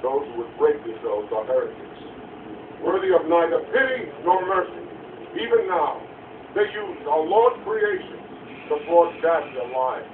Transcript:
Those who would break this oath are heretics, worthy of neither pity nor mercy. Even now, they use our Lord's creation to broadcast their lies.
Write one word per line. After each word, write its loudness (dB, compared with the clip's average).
Those 0
who -6
would -10
break 4
this -8
oath -2
are -2
heretics, -2
worthy 2
of 6
neither 4
pity 0
nor 4
mercy. -2
Even 2
now, 0
they 2
use -8
our 4
Lord's 4
creation -2
to 0
broadcast 4
their -6
lies. -2